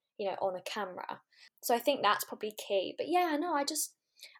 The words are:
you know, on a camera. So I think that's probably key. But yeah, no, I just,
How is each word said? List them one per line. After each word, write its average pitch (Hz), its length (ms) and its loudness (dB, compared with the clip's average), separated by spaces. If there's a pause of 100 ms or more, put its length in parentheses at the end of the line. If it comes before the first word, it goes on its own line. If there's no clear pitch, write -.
(200)
you 202 100 -2
know, 180 120 -4
on 185 140 0
a 180 80 -8
camera. - 580 -6 (420)
So 247 120 4
I 240 40 2
think 277 240 2
that's 208 220 4
probably 214 280 -8
key. - 440 0
But - 120 -4
yeah, 349 300 4
no, 339 160 0
I 285 100 2
just, 302 300 -4 (440)